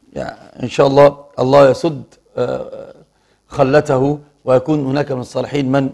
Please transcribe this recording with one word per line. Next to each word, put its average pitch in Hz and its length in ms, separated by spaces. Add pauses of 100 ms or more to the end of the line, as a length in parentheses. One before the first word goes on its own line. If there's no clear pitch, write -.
(140)
يعني - 500
إن 120 60
شاء 143 180
الله 143 300 (220)
الله 135 300
يسد، 131 340 (340)
آه، 123 560 (540)
خلته 143 720 (260)
ويكون 131 400
هناك 139 260
من 127 100
الصالحين 131 500
من 135 220